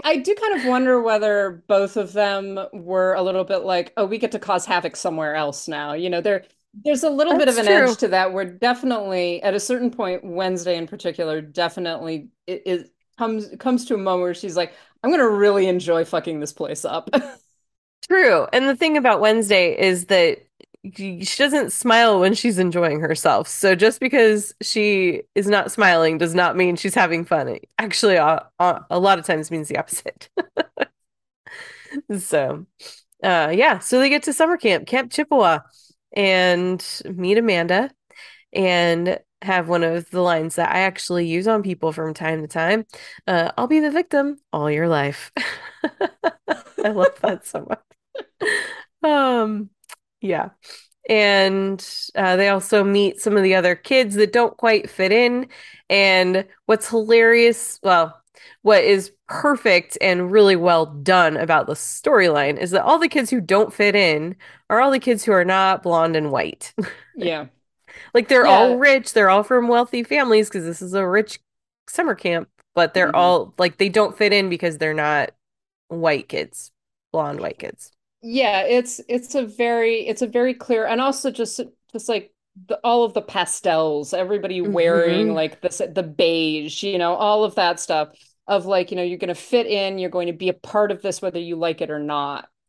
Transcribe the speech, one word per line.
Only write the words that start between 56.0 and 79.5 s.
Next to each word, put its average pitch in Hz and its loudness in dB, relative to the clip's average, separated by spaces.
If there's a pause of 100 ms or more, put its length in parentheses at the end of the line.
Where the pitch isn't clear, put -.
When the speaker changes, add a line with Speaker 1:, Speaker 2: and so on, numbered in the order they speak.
Speaker 2:
what's 220 0
hilarious, 233 4
well, 170 2 (440)
what 196 6
is 196 2 (180)
perfect 233 0
and 180 0
really 202 6
well 170 2
done 156 2
about 160 2
the 151 -2
storyline 151 2
is 180 -6
that 190 2
all 330 4
the 320 2
kids 269 -2
who 254 0
don't 202 2
fit 202 2
in 170 0 (360)
are 226 4
all 277 4
the 269 2
kids 233 -2
who 220 0
are 180 4
not 190 2
blonde 165 0
and 151 -2
white. - -6
<laughs> 196 -2 (340)
Speaker 1:
Yeah. 165 -6 (680)
Speaker 2:
Like, 233 4
they're 254 6
all 208 8
Speaker 1:
Yeah. 247 2
Speaker 2:
rich. 269 2
They're 202 6
all 202 4
from 240 0
wealthy 240 0
families 226 2
'cause 180 -8
this 165 -8
is 185 -10
a 196 0
rich 214 -2 (480)
summer 320 -2
camp, 170 -4 (240)
but 165 2
they're 180 2
Speaker 1:
Mm-hmm. 156 -2
Speaker 2:
all, 175 2
like, 180 0
they 196 0
don't 208 0
fit 208 2
in 196 2
because 165 -4
they're 156 -2
not 151 -2 (560)
white 165 -2
kids, - -10 (420)
blonde 147 -4
white 80 -10
kids. - -16 (300)
Speaker 1:
Yeah, 226 0
it's, 247 -2
it's 247 -6
a 262 -2
very, 233 -2